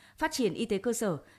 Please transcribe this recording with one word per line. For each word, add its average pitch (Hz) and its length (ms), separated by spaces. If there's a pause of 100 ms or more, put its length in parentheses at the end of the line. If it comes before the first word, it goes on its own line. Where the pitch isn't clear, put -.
(180)
phát 311 140
triển 220 220
y 226 120
tế 208 120
cơ 233 160
sở, 202 240 (220)